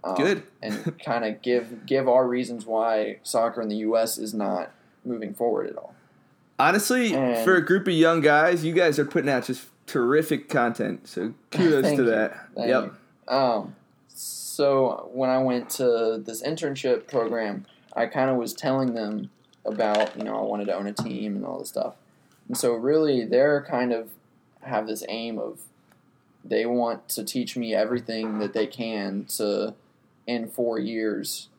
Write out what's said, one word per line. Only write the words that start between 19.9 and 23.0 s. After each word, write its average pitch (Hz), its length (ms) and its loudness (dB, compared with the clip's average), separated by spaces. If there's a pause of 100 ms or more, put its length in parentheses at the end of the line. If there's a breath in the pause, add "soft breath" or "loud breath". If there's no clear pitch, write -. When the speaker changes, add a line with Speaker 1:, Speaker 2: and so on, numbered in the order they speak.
Speaker 1:
you 110 80 -6
know, 107 120 -6
I 107 60 -2
wanted 104 240 -2
to 92 80 -2
own 101 120 -4
a 104 60 -6
team 104 440 -6
and 101 80 -6
all 87 140 -8
this 92 100 -10
stuff. - 260 -4 (540 soft breath)
And 123 80 -4
so 120 180 2
really 135 500 2